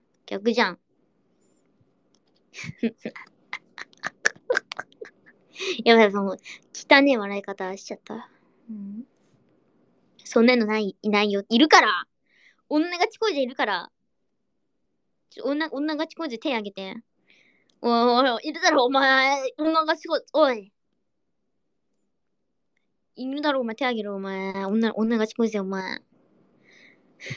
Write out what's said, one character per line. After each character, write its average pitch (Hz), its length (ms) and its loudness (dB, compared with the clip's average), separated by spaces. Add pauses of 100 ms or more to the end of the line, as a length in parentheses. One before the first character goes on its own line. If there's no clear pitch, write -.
(260)
逆 208 280 -2
じ 240 80 2
ゃ 196 100 2
ん。 - 80 -16 (1700)
<laughs> - 600 -10 (2750)
や 233 140 6
ば 226 80 8
い、 196 60 2
そ 202 120 -2
の、 190 140 -4 (360)
汚 - 280 6
ね 277 120 4
え 233 40 2
笑 202 220 -6
い - 20 -6
方 196 360 -8
し - 60 -20
ち - 100 -12
ゃ 190 40 -10
っ - 60 -20
た。 - 260 -14 (400)
う 226 40 -14
ん。 202 300 -12 (1200)
そ - 180 2
ん 226 40 6
な 247 100 6
の 226 100 0
な 214 140 -2
い、 196 220 -4
い 214 80 -4
な 208 140 2
い 208 80 0
よ。 202 180 -2
い 233 100 4
る 311 80 8
か 349 140 8
ら。 180 260 0 (600)
女 349 300 0
ガ 370 100 2
チ - 120 -18
恋 427 140 0
女 277 80 0
い 247 60 -2
る 262 80 -12
か 285 100 -2
ら。 185 260 -4 (1400)
ち - 120 -20
ょ、 - 40 -6
女、 294 260 -2
女 294 260 -4
ガ 320 100 -4
チ - 80 -20
恋 330 140 -8
女 226 100 -10
手 311 100 -6
挙 226 140 -2
げ 202 80 -12
て。 190 240 -12 (840)
お 233 80 -2
い、 - 20 2
お 240 340 4
い、 262 60 2
お 226 80 -4
い、 285 80 -12
い 311 60 -6
る 320 80 -12
だ 349 100 4
ろ、 269 140 4
お 254 40 2
前。 269 680 2
女 320 280 0
ガ 320 100 2
チ 311 120 -10
恋、 320 140 -2 (120)
お 285 180 6
い。 208 220 -8 (2500)
い 254 140 -10
る 285 120 -6
だ 302 100 2
ろ、 269 80 0
お 247 60 -2
前。 220 100 -6
手 277 100 -2
挙 247 120 -2
げ 208 60 -4
ろ、 202 120 -8
お 196 40 -6
前。 190 460 -6
女、 214 300 0
女 226 220 0
ガ 214 100 0
チ - 80 -20
恋 226 140 0
女、 214 120 -4
お 185 40 -6
前。 190 360 -8 (1400)